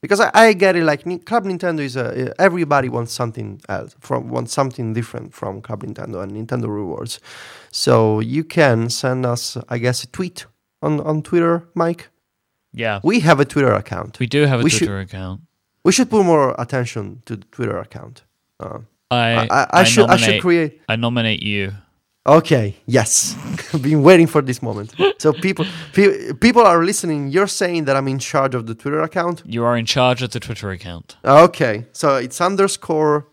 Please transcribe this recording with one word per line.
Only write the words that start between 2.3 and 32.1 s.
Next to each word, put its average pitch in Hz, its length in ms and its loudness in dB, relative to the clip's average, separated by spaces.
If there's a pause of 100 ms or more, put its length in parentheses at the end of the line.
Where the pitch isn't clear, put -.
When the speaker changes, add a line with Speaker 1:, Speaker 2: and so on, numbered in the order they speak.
Speaker 1:
everybody 160 480 2
wants 120 240 -6
something 110 560 -8
else, - 320 -8
from, 123 300 -6
wants 120 240 -6
something 123 400 -4
different 113 400 -8
from 101 280 -10
Club 104 220 -12
Nintendo 98 400 -10
and 98 80 -10
Nintendo 113 420 -6
Rewards. 101 460 -8 (500)
So 110 520 2
you 131 240 -4
can 120 440 2
send 127 360 -4
us, 120 320 -6 (100)
I 120 100 -6
guess, 123 280 -2
a - 20 -20
tweet - 380 -10 (360)
on, 151 200 -2
on 156 200 -4
Twitter, 170 520 0
Mike. 170 340 -2 (640)
Speaker 2:
Yeah. 110 320 -4
Speaker 1:
We 214 160 2
have 151 220 6
a 143 40 6
Twitter 135 280 2
account. 101 460 -6
Speaker 2:
We 123 80 -2
do 147 180 2
have 131 160 2
a - 20 0
Speaker 1:
We - 60 4
should - 180 0
Speaker 2:
Twitter 98 140 -6
account. 95 400 -12 (420)
Speaker 1:
we 175 80 4
should 233 180 2
put 214 140 2
more 151 340 2
attention 117 680 -6
to 117 100 -10
the 98 120 -16
Twitter 107 300 -6
account. - 460 -16 (340)
Uh, - 220 -12 (320)
Speaker 2:
I, 123 60 0
Speaker 1:
I, 117 240 2
I, 117 80 -2
I 135 240 2
Speaker 2:
I 180 100 6
Speaker 1:
should, - 260 4
I - 60 8
should 226 120 2
Speaker 2:
nominate, 214 140 2
Speaker 1:
create 170 460 0
Speaker 2:
I 113 80 0
nominate 117 480 -2
you. 101 300 -4 (540)
Speaker 1:
Okay, 135 480 4 (100)
yes. - 480 0 (400)
<laughs> 156 80 -2
Been 147 220 2
waiting 170 240 8
for 156 160 0
this 127 180 -4
moment. 104 320 -8 (240)
So 156 160 2
people, 180 320 -2 (280)
pe-, 190 400 2
people 233 280 4
are 175 220 6
listening. 160 460 -4
You're 185 180 0
saying 175 380 -2
that 135 100 2
I'm 139 120 0
in 135 120 -4
charge 135 340 -2
of 117 140 -6
the 113 80 -8
Twitter 143 260 -4
account? 170 440 -4
Speaker 2:
You 117 180 -6
are 120 120 2
in 117 120 -4
charge 127 340 0
of 123 80 -6
the 120 100 -8
Twitter 107 300 -10
account. 87 560 -12
Speaker 1:
Okay, 135 680 4
so 143 260 -2